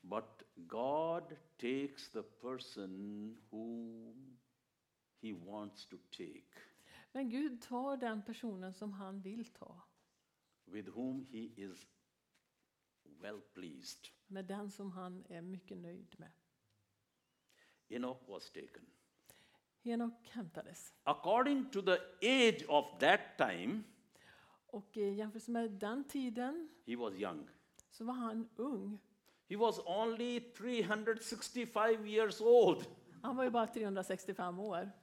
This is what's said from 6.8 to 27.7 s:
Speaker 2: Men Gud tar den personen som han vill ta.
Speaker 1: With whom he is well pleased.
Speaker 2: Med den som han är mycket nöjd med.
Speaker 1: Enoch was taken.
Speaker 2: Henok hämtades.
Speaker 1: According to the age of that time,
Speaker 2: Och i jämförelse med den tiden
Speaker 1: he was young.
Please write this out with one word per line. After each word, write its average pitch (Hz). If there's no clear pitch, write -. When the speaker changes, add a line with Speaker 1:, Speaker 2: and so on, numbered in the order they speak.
Speaker 2:
Men 262
Gud 254
tar 262
den 220
personen 196
som 202
han 196
vill 220
ta. -
Speaker 1:
With 95
whom 131
he 117
is 98
well 104
pleased. 82
Speaker 2:
Med 190
den 202
som 202
han 180
är 170
mycket 185
nöjd 175
med. 165
Speaker 1:
Enoch 127
was 95
taken. -
Speaker 2:
Henok 233
hämtades. -
Speaker 1:
According 247
to 196
the 185
age 247
of 147
that 175
time, 120
Speaker 2:
Och 208
i 202
jämförelse 214
med 233
den 214
tiden 269
Speaker 1:
he 117
was 113
young. 92